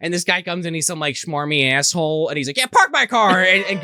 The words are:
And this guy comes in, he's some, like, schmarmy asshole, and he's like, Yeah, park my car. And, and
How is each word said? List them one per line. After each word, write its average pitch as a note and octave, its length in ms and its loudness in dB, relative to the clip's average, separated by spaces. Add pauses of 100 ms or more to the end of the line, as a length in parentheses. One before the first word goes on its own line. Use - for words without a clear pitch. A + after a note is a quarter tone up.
And E3+ 120 -6
this F3 120 -2
guy F#3 180 0
comes F3 240 -6
in, E3 80 -6
he's D#3+ 120 -4
some, E3 140 -4
like, D3 140 -2
schmarmy D3 560 0
asshole, D#3 580 0
and C#3+ 80 -4
he's C#3+ 100 -4
like, C#3+ 100 -6
Yeah, C4 100 0
park G4 260 4
my C#4 140 2
car. G3 360 4
And, F#3 220 4
and F#3+ 200 -4